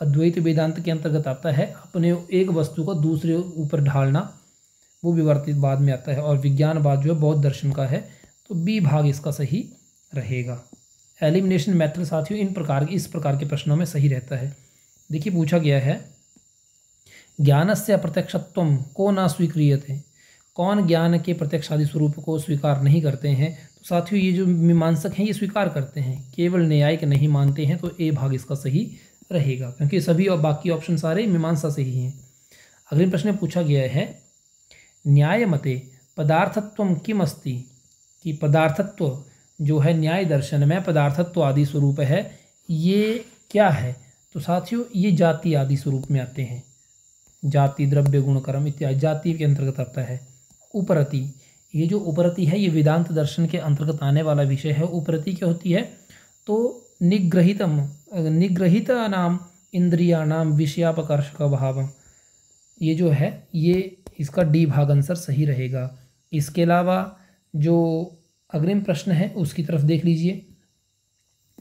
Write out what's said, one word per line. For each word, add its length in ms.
अद्वैत 360
वेदांत 420
के 100
अंतर्गत 380
आता 220
है, 160
अपने 560
एक 160
वस्तु 360
को 100
दूसरे 400
ऊपर 460
ढालना, 580
वो 80
विवर्तवाद 680
में 140
आता 200
है। 100
और 160
विज्ञानवाद 640
जो 120
है 60
बौद्ध 220
दर्शन 300
का 140
है, 220
तो 60
बी 260
भाग 260
इसका 240
सही 380
रहेगा। 480
एलिमिनेशन 540
मेथड 280
साथियों 360
इन 120
प्रकार, 320
इस 220
प्रकार 300
के 100
प्रश्नों 300
में 80
सही 240
रहता 280
है। 200
देखिए 200
पूछा 260
गया 220
है, 240
"ज्ञानस्य 560
प्रत्यक्षत्वं 800
को 340
न 180
स्वीक्रियते?" 760
कौन 320
ज्ञान 320
के 160
प्रत्यक्ष 380
आदि 140
स्वरूप 300
को 220
स्वीकार 440
नहीं 200
करते 260
हैं? 400
तो 60
साथियों 400
ये 80
जो 140
मीमांसक 720
हैं 80
ये 60
स्वीकार 360
करते 320
हैं, 360
केवल 240
न्यायिक 440
नहीं 240
मानते 360
हैं, 140
तो 220
ए 100
भाग 240
इसका 200
सही 380
रहेगा, 380
क्योंकि 300
सभी 260
और 120
बाकी 320
ऑप्शन 260
सारे 300
मीमांसा 440
से 120
ही 160
हैं। 220
अगले 180
प्रश्न 180
में 80
पूछा 260
गया 280
है, 280
"न्याय 400
मते 360
पदार्थत्वं 800
किम 280
अस्ति?" 420
कि 100
पदार्थत्व 920
जो 180
है 160
न्याय 300
दर्शन 440
में 160
पदार्थत्व 580
आदि 240
स्वरूप 340
है, 380
ये 540
क्या 180
है? 380
तो 60
साथियों 440
ये 160
जाति 420
आदि 220
स्वरूप 340
में 100
आते 220
हैं, 220
जाति, 420
द्रव्य, 340
गुण, 200
कर्म 260
इत्यादि 320
जाति 360
के 100
अंतर्गत 360
आता 220
है। 180
उपरति, 600
ये 120
जो 140
उपरति 460
है 140
ये 80
वेदांत 440
दर्शन 340
के 120
अंतर्गत 440
आने 200
वाला 200
विषय 300
है। 100
उपरति 500
क्या 160
होती 240
है? 100
तो 380
निग्रहितम, 840
निग्रहितानाम 1200
इंद्रियाणाम 800
विषयापकर्षक 920
भावम, 460
ये 120
जो 160
है 440
ये 420
इसका 240
डी 240
भाग 240
आंसर 240
सही 300
रहेगा। 540
इसके 300
अलावा 540
जो 540
अग्रिम 260
प्रश्न 320
है 160
उसकी 340
तरफ 180
देख 240
लीजिए, 420